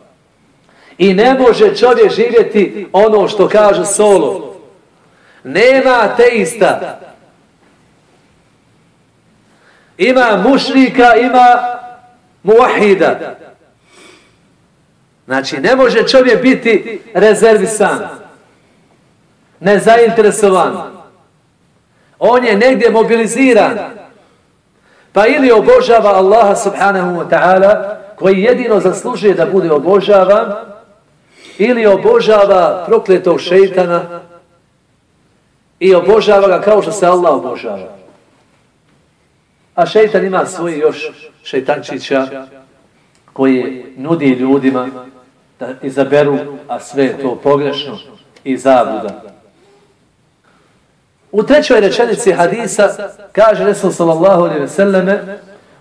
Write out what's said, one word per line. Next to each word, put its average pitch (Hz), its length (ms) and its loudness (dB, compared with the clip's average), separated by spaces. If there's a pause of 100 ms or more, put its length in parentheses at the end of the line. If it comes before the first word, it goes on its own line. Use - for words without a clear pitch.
(1000)
I 190 160 2
ne 240 200 2
može 220 420 2
čovjek 226 360 2
živjeti, 214 800 0
ono 202 360 2
što 175 200 0
kažu, 202 360 2
solo. 180 720 -2 (880)
Nema 247 580 2
ateista. 202 1000 -2 (3000)
Ima 226 500 2
mušrika, 247 680 2
ima 247 640 2 (640)
muvahida. 190 760 2 (2000)
Znači, 135 340 -6
ne 226 160 0
može 226 320 2
čovjek 254 340 2
biti 226 580 -2 (140)
rezervisan, 196 920 0 (1500)
nezainteresovan. 202 1120 2 (1500)
On 240 260 2
je 214 120 0
negdje 233 340 2
mobiliziran. 220 880 0 (1300)
Pa 202 140 2
ili 262 260 2
obožava 226 580 4
Allaha 196 460 2
subhanahu 190 540 -4
wa 170 180 -8
ta'ala, 196 680 0 (200)
koji 190 260 0
jedino 226 380 0
zaslužuje 185 540 -2
da 165 120 0
bude 170 260 -2
obožavan, 196 800 0 (1040)
ili 226 280 0
obožava 196 1000 2
prokletog 180 540 0
šeitana 175 800 -2 (1600)
i 190 140 4
obožava 196 540 2
ga 175 120 0
kao 208 220 2
što 165 100 -6
se - 140 -2
Allah 175 280 2
obožava. 117 540 -10 (1900)
A 170 120 0
šeitan 208 380 0
ima 185 220 -4
svoji 170 320 -8
još 147 320 -4 (320)
šeitančića 135 1040 -6 (840)
koji 131 520 -4 (120)
nudi 143 320 -4
ljudima 131 600 -2 (720)
da 123 80 -12 (140)
izaberu, 139 560 -2 (300)
a 120 120 -10
sve 139 240 -4
je 120 140 -6
to 131 240 -6
pogrešno 139 560 -4 (460)
i 131 120 -6
zabluda. 117 640 -2 (2000)
U 208 100 0
trećoj 269 380 2
rečenici 196 520 0
hadisa 190 560 -2 (440)
kaže 196 320 2
Resul 196 260 -2
sallallahu 170 520 0
alejhi 160 180 -4
ve 135 80 -6
selleme: 196 680 -2 (420)